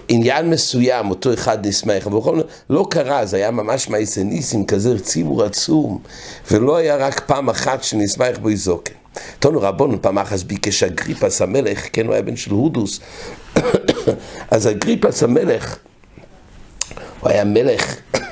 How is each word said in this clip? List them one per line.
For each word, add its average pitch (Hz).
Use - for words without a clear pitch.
עניין 127
מסוים, 123
אותו 113
אחד 107
נסמך, 101
אבל 101
בכל 156
זאת, 156
לא 156
קרה, 139
זה 95
היה 104
ממש 117
מעשה 107
ניסים, 107
כזה 107
ציבור -
עצום, 107
ולא 123
היה 160
רק 139
פעם 135
אחת 131
שנסמך 110
בו 107
זקן. 92
תנו 139
רבנו, 110
פעם 98
אחת 98
ביקש 101
אגריפס 98
המלך, 104
כן, 113
הוא 110
היה 110
בן 113
של -
הודוס, 113
<coughs> -
אז 113
אגריפס 104
המלך, 123
הוא -
היה 101
מלך, 113